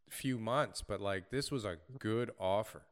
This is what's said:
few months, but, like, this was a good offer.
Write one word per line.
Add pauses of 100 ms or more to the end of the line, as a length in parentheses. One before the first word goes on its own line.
few
months,
but,
like,
this
was
a (220)
good
offer.